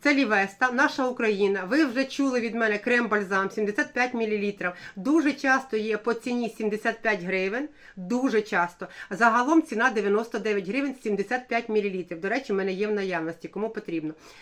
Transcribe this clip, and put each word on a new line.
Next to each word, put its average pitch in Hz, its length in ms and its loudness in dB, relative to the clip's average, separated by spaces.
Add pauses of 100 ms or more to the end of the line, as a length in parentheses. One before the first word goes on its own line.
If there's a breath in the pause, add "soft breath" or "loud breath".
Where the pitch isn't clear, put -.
це 285 120 4
Лівеста, 214 560 2
наша 269 380 2
Україна. 202 560 2
Ви 269 200 2
вже 262 200 0
чули 262 360 0
від 220 140 -4
мене 214 320 0
крем-бальзам, 208 640 2
сімдесят 214 420 -2
п'ять 247 220 -2
мілілітрів. 208 560 -2 (260 loud breath)
Дуже 277 360 2
часто 262 440 0
є 214 200 -2
по 226 180 -2
ціні 240 440 -4
сімдесят 214 440 -2
п'ять 208 200 0
гривень, 190 460 -2 (280 loud breath)
дуже 214 460 0
часто. 180 440 -2 (240 loud breath)
Загалом 240 520 4
ціна 240 280 2
дев'яносто 214 480 0
дев'ять 202 300 -2
гривень, 269 340 -2
сімдесят 214 460 -2
п'ять 233 200 -2
мілілітрів. 190 520 -2
До 190 80 -2
речі, 247 240 -2
в 196 40 2
мене 190 160 0
є 196 140 -2
в 214 60 0
наявності, 170 560 -4
кому 214 220 -6
потрібно. 160 440 -6 (260 loud breath)